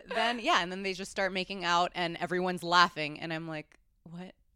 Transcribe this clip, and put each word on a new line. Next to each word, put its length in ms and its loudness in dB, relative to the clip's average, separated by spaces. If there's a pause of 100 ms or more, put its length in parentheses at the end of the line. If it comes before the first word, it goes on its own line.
(160)
then, 240 0
yeah, 240 4
and 80 -4
then 120 -6
they 100 -2
just 180 -10
start 220 0
making 320 -4
out 280 4
and 240 -2
everyone's 460 -2
laughing. 560 4
And 140 -6
I'm 140 -6
like, 300 -10 (260)
"What? 300 -16 (220)